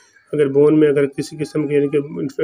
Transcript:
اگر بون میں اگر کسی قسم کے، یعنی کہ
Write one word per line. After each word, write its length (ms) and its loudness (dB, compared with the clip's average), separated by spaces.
اگر 140 0
بون 320 4
میں 80 6
اگر 180 2
کسی 320 -8
قسم 300 -4
کے، 80 -2
یعنی 120 2
کہ 140 -2